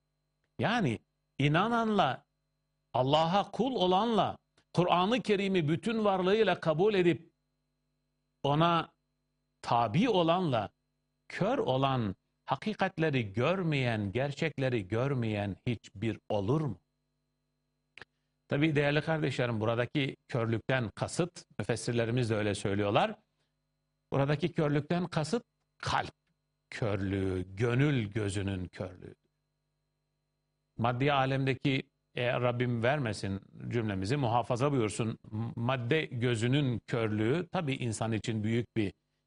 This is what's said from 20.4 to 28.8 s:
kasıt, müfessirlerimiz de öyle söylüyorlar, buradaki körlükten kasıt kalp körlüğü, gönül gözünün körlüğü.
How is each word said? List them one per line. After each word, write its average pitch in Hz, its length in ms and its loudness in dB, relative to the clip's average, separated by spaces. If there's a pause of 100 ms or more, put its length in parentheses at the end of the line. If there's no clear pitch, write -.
kasıt, - 560 -4 (140)
müfessirlerimiz 117 680 0
de 110 60 2
öyle 104 200 0
söylüyorlar, 104 600 0 (960)
buradaki 147 400 0
körlükten 156 560 0
kasıt 175 360 -2 (340)
kalp - 360 -2 (560)
körlüğü, 95 840 -2
gönül 120 560 0
gözünün 98 560 -4
körlüğü. 92 480 -12 (1600)